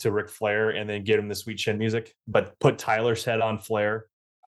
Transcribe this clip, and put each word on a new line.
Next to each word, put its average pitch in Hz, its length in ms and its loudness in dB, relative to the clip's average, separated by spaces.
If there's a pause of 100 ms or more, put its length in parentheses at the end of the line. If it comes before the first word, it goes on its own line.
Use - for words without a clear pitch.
to 117 100 0
Ric 104 180 0
Flair, 107 420 0
and 104 200 -4
then 104 140 -4
get 107 140 4
him 104 100 -2
the 104 60 -6
sweet 110 240 -8
chin 107 200 -2
music, 113 360 -2 (120)
but 107 340 0
put 131 180 4
Tyler's 113 460 0
head 113 160 0
on 110 180 0
Flair? 107 480 -2 (440)